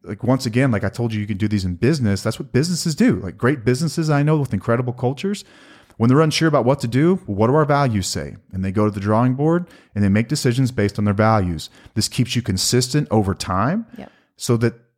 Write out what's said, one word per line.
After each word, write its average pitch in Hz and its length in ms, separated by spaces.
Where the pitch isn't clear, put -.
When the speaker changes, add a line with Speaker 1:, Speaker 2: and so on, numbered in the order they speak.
Speaker 1:
like, 98 200
once 127 220
again, 123 240
like 104 140
I 98 60
told 117 240
you, 107 60
you 104 60
can 104 120
do 104 100
these 101 180
in 90 100
business. 117 460
That's - 180
what - 120
businesses 160 440
do. 226 200
Like, 90 220
great 135 280
businesses 156 440
I 143 120
know 151 160
with 139 160
incredible 120 400
cultures, 139 500
when 117 120
they're 135 120
unsure 160 260
about 143 180
what 135 160
to 127 60
do, 147 280
"Well, 101 120
what 107 100
do 131 80
our 156 100
values 139 400
say?" 73 300
And 92 100
they 95 80
go 107 140
to 107 60
the 98 80
drawing 110 340
board 160 320
and 101 80
they 98 60
make 107 180
decisions 135 440
based 104 280
on 104 60
their 104 100
values. 101 560
This 107 120
keeps 127 280
you 120 80
consistent 123 680
over 98 240
time 127 540
Speaker 2:
Yep. - 140
Speaker 1:
so - 220
that 117 180